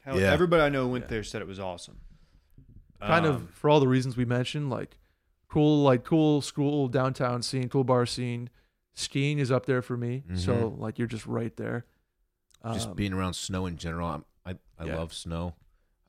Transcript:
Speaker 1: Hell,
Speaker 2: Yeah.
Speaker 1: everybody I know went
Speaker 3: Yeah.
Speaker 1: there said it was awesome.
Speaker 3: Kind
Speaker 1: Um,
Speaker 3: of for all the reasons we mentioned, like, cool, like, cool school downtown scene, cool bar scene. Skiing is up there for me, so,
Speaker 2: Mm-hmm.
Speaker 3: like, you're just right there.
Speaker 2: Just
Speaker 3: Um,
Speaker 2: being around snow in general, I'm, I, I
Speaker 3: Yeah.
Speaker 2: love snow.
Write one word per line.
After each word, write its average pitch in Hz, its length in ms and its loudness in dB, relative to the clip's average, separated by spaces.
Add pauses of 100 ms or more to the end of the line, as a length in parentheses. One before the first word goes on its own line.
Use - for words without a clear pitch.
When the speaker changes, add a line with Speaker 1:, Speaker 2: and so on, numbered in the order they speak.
Speaker 1:
Hell, - 160 -2
Speaker 2:
Yeah. 95 140 6
Speaker 1:
everybody 170 300 6
I 143 60 4
know 135 180 0
went 123 180 -2
Speaker 3:
Yeah. - 40 -12
Speaker 1:
there 110 140 -2
said 104 200 -8
it 85 40 -10
was 95 120 -12
awesome. 90 400 -10 (1000)
Speaker 3:
Kind 165 280 2
Speaker 1:
Um, 143 80 2
Speaker 3:
of 110 160 -8
for - 180 0
all 151 100 8
the 135 80 6
reasons 127 300 2
we 123 80 0
mentioned, 127 460 -2
like, 104 260 -8 (520)
cool, 151 340 4
like, 127 200 6
cool 156 380 4
school 143 460 0
downtown 127 560 -2
scene, 127 260 -4
cool 139 140 2
bar 123 240 4
scene. 120 420 -6 (460)
Skiing 147 420 -2
is 131 140 0
up 127 160 2
there 127 160 0
for 123 140 -6
me, 120 260 -6 (100)
so, 92 200 0 (180)
Speaker 2:
Mm-hmm. - 100 -12
Speaker 3:
like, 110 160 -6
you're 120 100 0
just 113 200 -8
right 117 300 -4
there. 117 280 -6 (880)
Speaker 2:
Just 113 160 -6
Speaker 3:
Um, 90 60 -12
Speaker 2:
being 101 180 -2
around 92 220 -2
snow 92 320 -4
in 85 100 -8
general, 85 320 -6
I'm, 76 160 -8 (180)
I, 95 140 -10 (220)
I 82 80 -10
Speaker 3:
Yeah. 71 100 -4
Speaker 2:
love 80 160 -6
snow. 85 400 -6 (560)